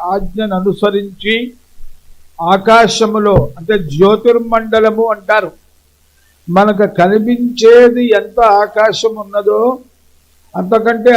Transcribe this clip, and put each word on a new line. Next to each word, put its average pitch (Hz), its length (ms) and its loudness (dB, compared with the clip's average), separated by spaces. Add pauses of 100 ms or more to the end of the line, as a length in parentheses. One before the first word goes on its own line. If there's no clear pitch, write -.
(140)
ఆజ్ఞను 196 460 -6
అనుసరించి 202 760 -4 (1160)
ఆకాశములో, 214 840 0 (220)
అంటే - 180 -4 (180)
జ్యోతిర్మండలము 220 1200 0
అంటారు, 202 380 -4 (960)
మనకు 202 380 2 (140)
కనిపించేది 240 1040 2 (160)
ఎంత - 200 -6 (240)
ఆకాశం 214 500 -2 (100)
ఉన్నదో 202 380 -2 (960)
అంతకంటే 220 580 0